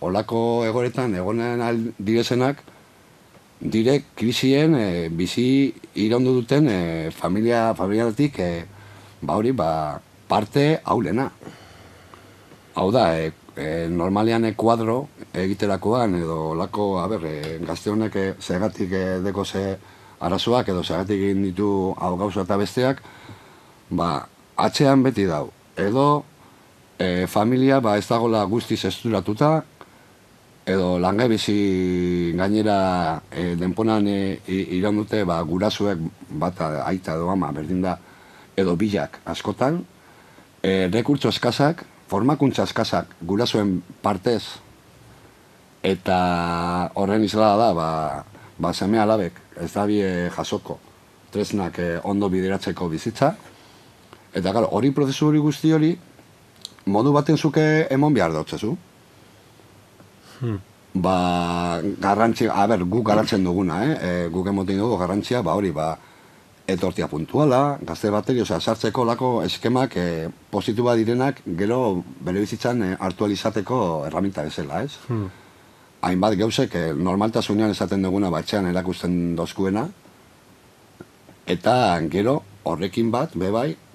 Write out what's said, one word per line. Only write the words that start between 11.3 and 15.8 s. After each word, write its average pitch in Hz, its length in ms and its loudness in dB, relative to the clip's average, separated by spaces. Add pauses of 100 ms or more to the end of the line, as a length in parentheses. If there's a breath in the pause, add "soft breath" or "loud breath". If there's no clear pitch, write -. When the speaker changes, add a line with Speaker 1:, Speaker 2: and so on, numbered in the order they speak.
Speaker 1:
Hau 92 160 0
da, 101 300 4
eh, 80 120 -4 (240)
eh, 80 320 -4
normalean, 101 580 2
eh, 110 100 -2
kuadro 113 520 0 (240)
egiterakoan, 98 840 0